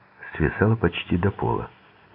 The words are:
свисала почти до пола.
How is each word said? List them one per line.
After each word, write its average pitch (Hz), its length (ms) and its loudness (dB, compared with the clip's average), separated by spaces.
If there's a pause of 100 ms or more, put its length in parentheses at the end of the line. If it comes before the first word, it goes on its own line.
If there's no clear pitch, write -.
(340)
свисала 98 400 2
почти 90 420 0
до 92 140 2
пола. 58 400 -4 (440)